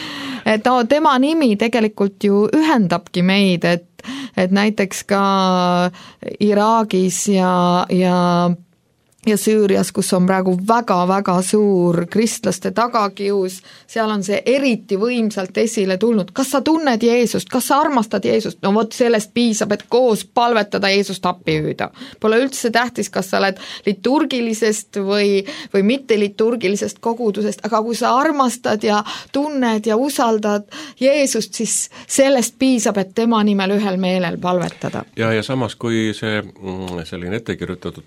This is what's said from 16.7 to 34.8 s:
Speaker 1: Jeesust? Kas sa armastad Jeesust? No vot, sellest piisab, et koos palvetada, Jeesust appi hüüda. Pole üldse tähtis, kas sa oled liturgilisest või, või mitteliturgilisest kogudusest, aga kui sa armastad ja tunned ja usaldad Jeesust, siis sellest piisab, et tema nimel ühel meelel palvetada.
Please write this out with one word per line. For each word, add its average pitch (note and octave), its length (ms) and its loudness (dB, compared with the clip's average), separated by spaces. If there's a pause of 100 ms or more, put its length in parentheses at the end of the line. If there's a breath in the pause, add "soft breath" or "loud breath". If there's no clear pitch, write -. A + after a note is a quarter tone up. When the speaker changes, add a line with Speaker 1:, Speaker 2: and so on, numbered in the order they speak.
Speaker 1:
Jeesust? A#3 460 0
Kas A#3+ 220 -2
sa C#4 100 4
armastad A#3+ 440 0
Jeesust? G#3 360 -2
No G3 140 0
vot, A3 180 0
sellest A#3 400 0
piisab, A3 400 0
et G#3 160 -4
koos A#3 380 2
palvetada, G#3 680 0
Jeesust G3 320 -2
appi F3+ 320 -2
hüüda. D3+ 320 -4 (300 loud breath)
Pole A3 240 2
üldse C4+ 280 -4
tähtis, A#3 380 -2
kas - 240 -6
sa G3 80 0
oled G3 160 0 (300 loud breath)
liturgilisest A3+ 1120 -2
või, G3+ 400 0 (300 loud breath)
või G3 180 2
mitteliturgilisest G#3+ 1120 0
kogudusest, G#3+ 640 -4
aga A3 160 0
kui A3+ 160 -4
sa A3+ 200 0
armastad B3+ 680 0
ja G#3 160 2 (300 loud breath)
tunned B3+ 580 0
ja G#3+ 80 2
usaldad A3 720 0 (300 loud breath)
Jeesust, C4+ 580 0
siis - 220 -4 (240 loud breath)
sellest C4+ 580 2
piisab, A#3 400 2
et F#3+ 160 -6
tema A#3 240 2
nimel G3+ 380 2
ühel G3+ 180 0
meelel F#3 400 -2
palvetada. E3+ 800 -4